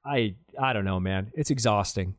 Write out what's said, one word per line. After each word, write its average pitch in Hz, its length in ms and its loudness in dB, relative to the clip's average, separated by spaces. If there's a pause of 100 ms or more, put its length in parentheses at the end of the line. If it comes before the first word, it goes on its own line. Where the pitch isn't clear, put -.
I, 117 300 0 (260)
I 131 120 2
don't 101 120 0
know, 95 140 0
man. 95 340 -2
It's 151 160 -2
exhausting. 104 680 2